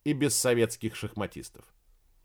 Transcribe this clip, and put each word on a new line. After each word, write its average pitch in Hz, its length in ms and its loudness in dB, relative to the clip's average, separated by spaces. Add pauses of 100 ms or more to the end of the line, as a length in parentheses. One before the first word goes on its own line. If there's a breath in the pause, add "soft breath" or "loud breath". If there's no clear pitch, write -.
и 147 100 2
без 139 220 2
советских 117 600 2
шахматистов. - 720 -8 (600)